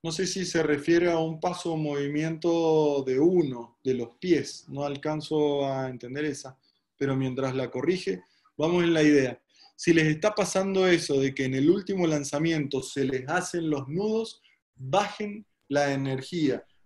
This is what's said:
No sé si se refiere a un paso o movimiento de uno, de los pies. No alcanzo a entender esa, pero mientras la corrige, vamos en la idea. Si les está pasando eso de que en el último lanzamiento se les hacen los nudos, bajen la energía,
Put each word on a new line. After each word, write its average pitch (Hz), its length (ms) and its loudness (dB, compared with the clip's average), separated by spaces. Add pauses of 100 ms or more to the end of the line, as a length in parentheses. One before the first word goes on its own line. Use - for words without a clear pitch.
No 165 80 -6
sé 175 160 -2
si 185 180 -4
se 170 200 0
refiere 170 460 2
a 165 80 2
un 160 200 -2
paso 170 340 -4
o 160 40 -2
movimiento 156 1300 0
de 131 160 0
uno, 147 640 2
de 131 100 0
los 120 220 -6
pies. - 520 -2
No 139 140 -8
alcanzo 143 880 -2
a 131 160 -4
entender 131 360 -8
esa, 143 340 -8 (380)
pero 139 180 -2
mientras 131 400 -2
la 131 160 -4
corrige, 180 540 -2 (320)
vamos 170 260 2
en 170 120 4
la 156 80 4
idea. 143 380 4 (360)
Si - 160 2
les 160 160 6
está 156 260 2
pasando 190 540 2
eso 156 320 4
de 139 120 2
que 135 120 -4
en 131 100 -2
el 135 160 4
último 190 360 2
lanzamiento 147 760 0
se 139 220 -4
les 131 240 -4
hacen 170 420 -2
los 135 180 -2
nudos, 214 540 -4 (320)
bajen 202 720 -4 (220)
la 143 240 0
energía, 135 720 -2 (220)